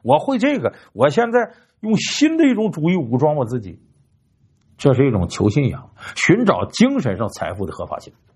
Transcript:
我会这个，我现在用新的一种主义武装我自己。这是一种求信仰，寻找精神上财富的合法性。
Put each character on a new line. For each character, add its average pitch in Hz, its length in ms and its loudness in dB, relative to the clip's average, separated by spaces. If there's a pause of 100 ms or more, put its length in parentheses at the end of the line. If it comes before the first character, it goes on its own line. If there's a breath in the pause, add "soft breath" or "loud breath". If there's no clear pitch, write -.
我 131 160 4
会 269 200 -2
这 269 200 0
个， 120 160 -4 (180 loud breath)
我 123 160 2
现 226 240 0
在 233 200 0 (280 soft breath)
用 214 160 0
新 311 400 0
的 320 100 4
一 254 80 4
种 208 160 -2
主 156 200 -2
义 185 60 2
武 127 200 -2
装 151 180 2
我 139 120 -2
自 123 140 -6
己。 95 200 -14 (960)
这 139 160 2
是 135 160 2
一 - 20 0
种 95 160 -2
求 101 220 0
信 135 220 0
仰， - 200 -12 (240 loud breath)
寻 233 300 2
找 101 220 2
精 262 340 2
神 104 160 -2
上 104 140 -4
财 85 240 -8
富 98 100 -8
的 - 80 -8
合 90 140 -10
法 - 120 -10
性。 - 140 -20 (240)